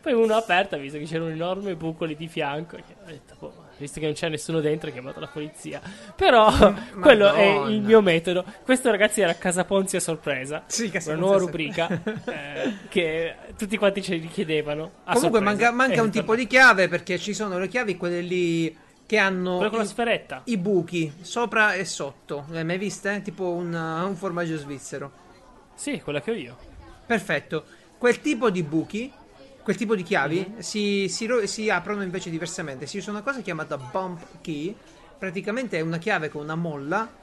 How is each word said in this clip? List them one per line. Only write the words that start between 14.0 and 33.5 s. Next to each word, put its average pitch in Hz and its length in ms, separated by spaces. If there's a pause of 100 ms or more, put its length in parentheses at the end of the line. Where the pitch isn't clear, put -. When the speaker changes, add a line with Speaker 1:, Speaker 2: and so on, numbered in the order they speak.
Speaker 1:
ce 180 140
li 165 120
chiedevano, 156 540 (220)
a 185 100
Speaker 2:
Comunque 262 260
Speaker 1:
sorpresa. - 20
Speaker 2:
manca, 208 300
manca 254 220
Speaker 1:
È 240 60
Speaker 2:
un 220 100
tipo 196 240
Speaker 1:
ritornato. 233 80
Speaker 2:
di 240 40
chiave, 233 420
perché 170 300
ci 202 160
sono 196 240
le 190 100
chiavi 208 280
quelle 175 240
lì 170 560 (300)
che 214 120
hanno 185 380
Speaker 1:
Quella 190 140
con 220 80
la 220 60
Speaker 2:
i, 202 40
Speaker 1:
sferetta. 202 560
Speaker 2:
i 226 140
buchi 170 520 (120)
sopra 220 500
e 185 140
sotto. 143 640
Le 165 80
hai 165 60
mai 170 140
viste? 196 440
Tipo 185 300
un, 175 200
un 165 420
formaggio 170 440
svizzero. 139 520 (640)
Speaker 1:
Sì, - 280
quella 147 180
che 175 100
ho 233 40
io. 127 220 (500)
Speaker 2:
Perfetto. 165 580 (340)
Quel 240 220
tipo 254 300
di 180 140
buchi, 160 480 (500)
quel 202 140
tipo 226 180
di 190 80
chiavi 175 520
Speaker 1:
Mhm. 233 60
Speaker 2:
si, 202 480
si 220 180
ro-, 226 200
si 214 220
aprono 202 340
invece 180 280
diversamente. 160 560
Si 165 100
usa 202 140
una 208 120
cosa 262 200
chiamata 156 340